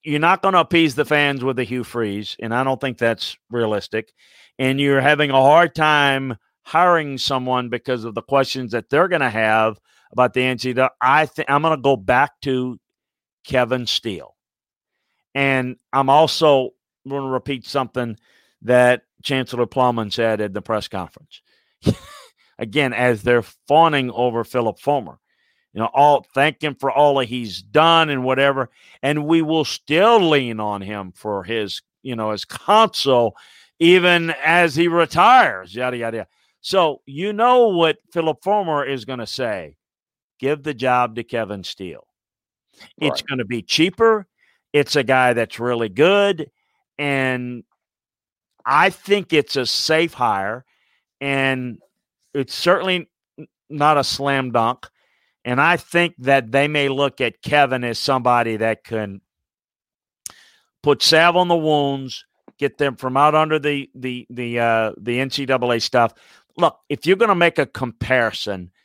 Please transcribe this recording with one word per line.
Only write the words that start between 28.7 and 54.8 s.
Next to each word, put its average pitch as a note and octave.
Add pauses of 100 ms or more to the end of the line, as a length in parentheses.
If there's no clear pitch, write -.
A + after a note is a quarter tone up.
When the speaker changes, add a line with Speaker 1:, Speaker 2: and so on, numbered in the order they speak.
Speaker 1:
And D3
we E3
will D#3
still F#3+
lean B2
on G#2
him G2
for G2+
his, G#2 (180)
you B2+
know, A2
his G#2
counsel, C#3 (420)
even F3 (120)
as E3
he E3+
retires, E3
yada, B2
yada, A#2
yada. G#2 (320)
So E3+
you E3
know A#3+
what E3 (140)
Philip D#3+
Fulmer F3+
is C3
gonna B2
say. G2 (600)
"Give C#3
the D3+
job B2
to A#2
Kevin G#2
Steele." F2 (880)
It's D3
Speaker 2:
Right. -
Speaker 1:
gonna B2+
be A2+
cheaper. G3+ (460)
It's C#3+
a C#3
guy B2+
that's A2+
really A#2
good. F3+ (480)
And B2+ (1000)
I D#3
think G3
it's D3+
a B2+
safe D#3+
hire. A2 (560)
And C3+ (540)
it's C#3
certainly F3+ (280)
n-, B2 (220)
not D3
a C3+
slam C#3
dunk. A#2 (580)